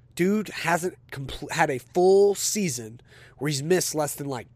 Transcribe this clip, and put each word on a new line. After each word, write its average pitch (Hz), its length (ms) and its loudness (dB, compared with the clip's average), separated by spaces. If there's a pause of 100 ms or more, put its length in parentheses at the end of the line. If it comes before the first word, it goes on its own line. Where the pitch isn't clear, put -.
(140)
Dude 196 340 0
hasn't 170 480 -2 (140)
compl-, - 420 -12
had 160 180 2
a 131 80 -2
full 196 560 4
season 120 640 -4 (380)
where 139 100 -2
he's 139 140 -2
missed 170 320 0
less 151 200 -4
than, 143 140 -8
like, 120 280 -8